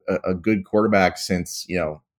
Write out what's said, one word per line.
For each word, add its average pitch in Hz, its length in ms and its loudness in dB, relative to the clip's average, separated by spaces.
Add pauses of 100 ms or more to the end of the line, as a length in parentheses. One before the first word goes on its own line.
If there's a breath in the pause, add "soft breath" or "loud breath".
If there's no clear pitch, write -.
a, 92 220 -2
a 92 40 0
good 95 300 0
quarterback 104 520 2
since, - 520 -4
you 90 100 -2
know, 76 240 -4 (160)